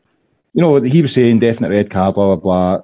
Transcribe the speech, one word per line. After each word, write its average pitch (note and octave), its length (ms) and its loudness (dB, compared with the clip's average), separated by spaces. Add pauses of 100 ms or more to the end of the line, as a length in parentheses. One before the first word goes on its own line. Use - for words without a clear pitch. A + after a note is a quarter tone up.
(540)
you D#3+ 80 0
know, D#3 200 2
he C3+ 200 2
was C#3 120 -4
saying A#2+ 240 2
definite A#2 320 -2
red G#2 200 -2
card, F#2+ 240 -2
blah, G2 220 0
blah, F2+ 400 -2
blah. - 80 -10